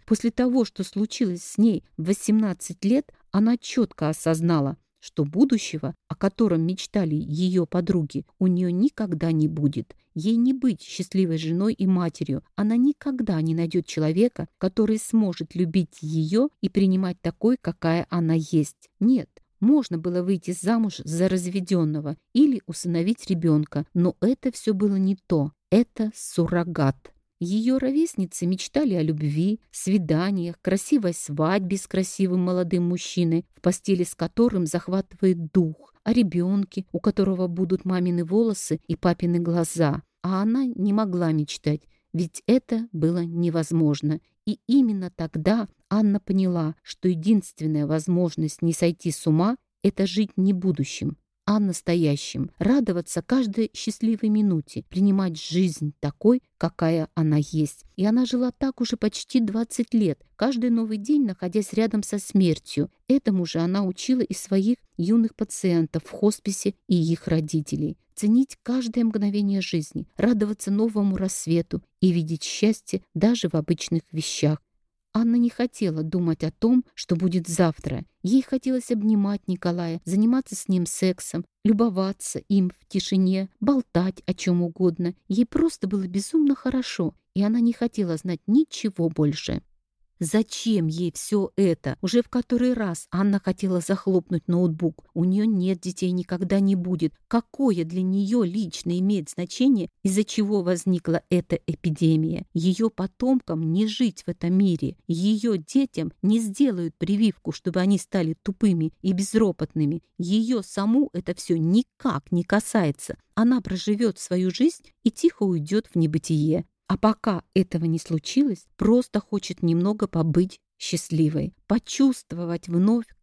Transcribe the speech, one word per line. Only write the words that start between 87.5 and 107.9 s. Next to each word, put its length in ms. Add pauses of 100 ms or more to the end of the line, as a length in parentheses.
не 140
хотела 440
знать 300
ничего 640
больше. 520 (580)
Зачем 680
ей 240
все 460
это? 440
Уже 200
в 80
который 440
раз 380
Анна 320
хотела 380
захлопнуть 640
ноутбук. 560 (100)
У 120
нее 180
нет 380
детей, 300
никогда 500
не 140
будет. 380 (140)
Какое 560
для 200
нее 400
лично 560
имеет 300
значение, 600 (120)
из-за 220
чего 380
возникла 680
эта 280 (100)
эпидемия? 880
Ее 360
потомкам 840
не 120
жить 400
в 40
этом 240
мире. 420 (120)
Ее 500
детям 640
не 180
сделают 580
прививку, 540
чтобы 300
они 160